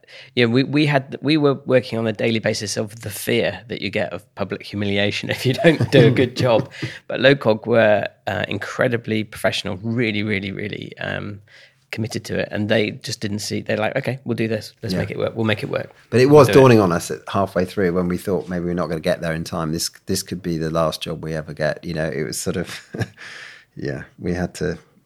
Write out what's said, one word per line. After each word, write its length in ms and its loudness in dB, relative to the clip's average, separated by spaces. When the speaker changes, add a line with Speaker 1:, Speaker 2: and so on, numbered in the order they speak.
Speaker 1:
yeah, 100 4
we, 180 4
we 220 0
had, 360 -2
we 160 2
were 160 2
working 320 2
on 100 -2
a 40 0
daily 280 0
basis 380 -2
of 240 -6
the 80 -10
fear 600 -2
that 120 -8
you 80 -4
get 240 -4
of 80 -10
public 280 -6
humiliation 640 -2
<laughs> 60 -2
if 100 -4
you 80 2
don't 380 4
do 160 8
a 40 6
good 240 2
job. 360 2
Speaker 2:
<laughs> 180 -18
Speaker 1:
But 140 -6
Locog 440 4
were, 400 4
uh, 220 -2
incredibly 760 -2
professional, 540 -4
really, 460 -2
really, 280 -4
really, 480 -10
um, 420 -8
committed 360 -6
to 120 -6
it. 140 -4
And 160 -4
they 240 0
just 300 -10
didn't 180 -6
see, 220 -6
they're 160 -4
like, 180 -2
"Okay, 300 -4
we'll 100 -4
do 140 -2
this. 240 -6
Let's 100 -4
Speaker 2:
Yeah. 60 -2
Speaker 1:
make 120 -4
it 60 -10
work. 180 -4
We'll 100 -2
make 180 0
it 60 -6
work." 200 -6
Speaker 2:
But 100 4
it 60 6
was 220 10
Speaker 1:
We'll 60 4
do 60 10
it. 40 12
Speaker 2:
dawning 180 10
on 100 4
us 180 -2
at 100 -6
halfway 360 0
through 280 -2
when 160 0
we 80 0
thought 320 -4
maybe 160 -4
we're 80 -2
not 160 -2
gonna 100 -4
get 220 0
there 120 -2
in 120 -4
time. 260 -4
This, 180 -4
this 160 -2
could 220 -8
be 140 -2
the 120 -2
last 320 0
job 220 -8
we 100 -6
ever 200 -8
get. 320 -4
You 80 -6
know, 140 -2
it 160 -4
was 140 -6
sort 200 -4
of, 100 -4
<laughs> 400 -20
yeah, 280 -8
we 140 -4
had 220 -4
to 220 -4